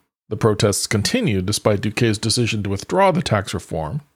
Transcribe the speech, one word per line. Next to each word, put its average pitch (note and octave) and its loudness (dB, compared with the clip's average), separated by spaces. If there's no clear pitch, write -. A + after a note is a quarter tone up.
The G#2+ -6
protests G#2+ 2
continued G#2+ 0
despite G2+ 0
Duque's G#2 0
decision A2 -2
to G2 -4
withdraw F3+ 2
the F3 0
tax - 0
reform, E2 -6